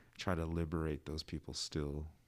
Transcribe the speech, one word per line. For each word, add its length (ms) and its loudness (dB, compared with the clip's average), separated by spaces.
try 160 2
to 120 2
liberate 600 0
those 180 -4
people 300 -6
still 520 0